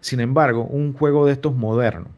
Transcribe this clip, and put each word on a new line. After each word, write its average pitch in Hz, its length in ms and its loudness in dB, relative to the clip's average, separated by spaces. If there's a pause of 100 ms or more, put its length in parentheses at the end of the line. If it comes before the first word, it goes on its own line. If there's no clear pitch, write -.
Sin - 180 -6
embargo, 120 460 2
un 143 260 -4
juego 143 360 2
de 143 60 4
estos 135 220 -2
modernos, 110 640 -2